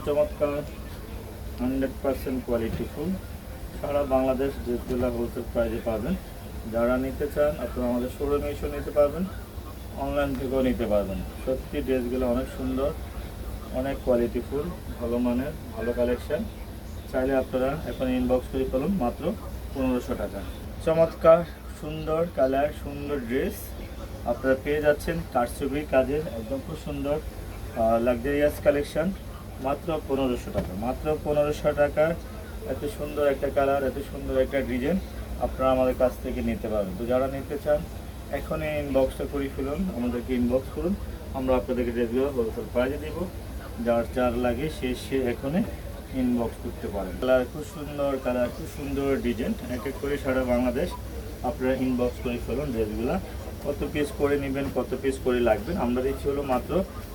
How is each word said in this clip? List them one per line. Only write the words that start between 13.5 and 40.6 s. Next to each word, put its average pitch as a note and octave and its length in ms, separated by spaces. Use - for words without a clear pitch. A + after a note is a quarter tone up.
অনেক C3 300
কোয়ালিটিফুল, B2 600
ভালো A#2+ 180
মানের, B2 340
ভালো A#2 160
কালেকশন। B2 480
চাইলে C3+ 240
আপনারা C3 340
এখন B2+ 220
ইনবক্স B2+ 440
করে C3 120
ফেলুন C3+ 280
মাত্র B2 280
পনেরোশো C3+ 400
টাকা। F2+ 260
চমৎকার E3 600
সুন্দর D#3 460
কালার, C3+ 320
সুন্দর C#3+ 340
ড্রেস C3 380
আপনারা C3 380
পেয়ে D3 180
যাচ্ছেন D3 340
কারচুপি C3 480
কাজের, C3+ 300
একদম B2 280
খুব D#3+ 180
সুন্দর, C#3+ 320
আহ, - 840
লাক্সারিয়াস C#3+ 520
কালেকশন, D3+ 460
মাত্র D3 460
পনেরোশো C3 460
টাকা, F#2 260
মাত্র C3 440
পনেরোশো D3 480
টাকা। D3 420
এত C3 140
সুন্দর D3 280
একটা C#3 240
কালার, C#3 340
এত C3 140
সুন্দর C3+ 280
একটা C3 200
ডিজাইন B2+ 380
আপনারা C3 300
আমাদের B2+ 280
কাছ B2+ 140
থেকে B2 200
নিতে A2+ 260
পারবেন। G#2 300
তো A#2 80
যারা B2+ 200
নিতে C#3 380
চান D3+ 160
এখনই D3+ 460
ইনবক্সটা C#3 540
করে C#3 240
ফেলুন, C#3 240
আমাদেরকে A#2+ 380
ইনবক্স B2 400